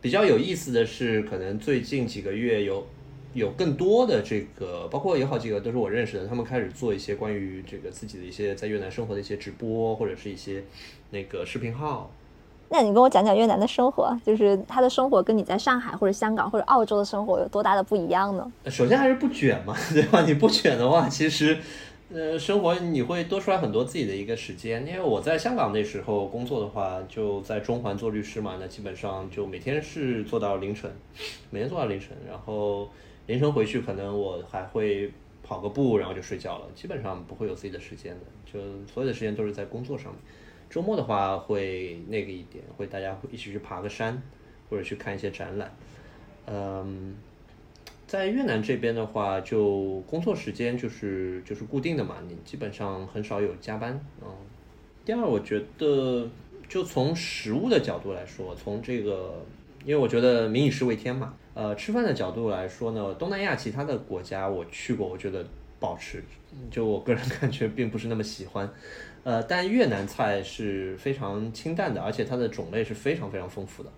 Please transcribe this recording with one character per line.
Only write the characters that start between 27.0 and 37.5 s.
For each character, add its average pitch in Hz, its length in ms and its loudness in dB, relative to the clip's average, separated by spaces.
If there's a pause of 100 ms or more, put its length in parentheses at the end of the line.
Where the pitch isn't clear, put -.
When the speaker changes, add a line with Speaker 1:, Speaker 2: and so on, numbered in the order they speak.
Speaker 1:
就 104 340 -2
在 107 180 -4
中 120 200 -2
环 104 160 -4
做 110 140 -2
律 107 140 -2
师 107 180 -6
嘛， 95 180 -6
那 92 60 -10
基 92 160 -12
本 95 140 -8
上 95 340 -6
就 98 160 -4
每 92 140 -8
天 139 200 -2
是 127 440 -2
做 110 160 0
到 101 160 0
凌 98 180 -4
晨， 107 160 -8 (640)
每 - 80 -6
天 123 100 -2
做 180 100 -4
到 135 60 0
凌 101 140 -2
晨， - 100 -14 (180)
然 92 120 -12
后 104 500 -2 (380)
凌 117 100 0
晨 147 160 4
回 117 100 4
去 113 180 0
可 - 120 -6
能 101 260 -4
我 92 300 -4
还 95 140 -6
会 101 480 0 (320)
跑 95 160 -8
个 101 100 -4
步， 117 300 4
然 92 80 -2
后 92 80 -6
就 95 80 -10
睡 92 160 -8
觉 - 180 -8
了， - 160 -14
基 - 140 -16
本 131 160 -8
上 92 220 -6
不 92 100 -14
会 110 100 -4
有 92 80 -2